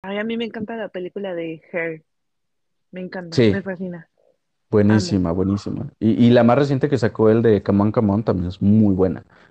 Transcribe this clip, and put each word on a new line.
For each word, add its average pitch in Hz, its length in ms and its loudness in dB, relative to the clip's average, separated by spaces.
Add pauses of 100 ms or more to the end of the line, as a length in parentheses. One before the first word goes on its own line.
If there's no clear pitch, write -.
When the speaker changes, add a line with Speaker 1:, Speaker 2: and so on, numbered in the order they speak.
Speaker 1:
Ay, 196 140 -8
a 208 60 -6
mí 226 140 -6
me 233 80 -6
encanta 220 320 -12
la 208 100 -10
película 185 480 -10
de 165 260 -10 (100)
Hair. 165 320 -8 (880)
Me 185 100 -14
encanta, 175 340 -12
Speaker 2:
Sí. 120 160 4
Speaker 1:
me 196 100 -2
fascina. 180 460 -12 (640)
Speaker 2:
Buenísima, 101 580 2
Speaker 1:
Amo. 85 60 -2
Speaker 2:
buenísima. 98 540 -4 (100)
Y, 110 120 0 (140)
y 117 60 6
la 120 120 6
más 120 140 4
reciente 139 320 0
que 143 80 -2
sacó 110 320 2
él 117 140 2
de 107 180 4
Come 101 220 2
On, 107 80 0
Come 104 220 2
On 110 100 -2
también 90 240 -2
es 92 140 -8
muy 101 340 4
buena. 90 280 -2 (280)